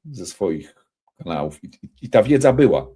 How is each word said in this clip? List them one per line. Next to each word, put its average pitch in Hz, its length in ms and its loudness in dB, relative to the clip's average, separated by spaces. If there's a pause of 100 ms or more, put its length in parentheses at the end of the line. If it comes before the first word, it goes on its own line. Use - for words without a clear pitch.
(120)
ze 95 140 -14
swoich 80 500 -6 (420)
kanałów 78 460 -8
i, - 40 -16
i, - 220 -20 (120)
i - 80 -14
ta 120 140 4
wiedza 135 300 4
była 110 420 2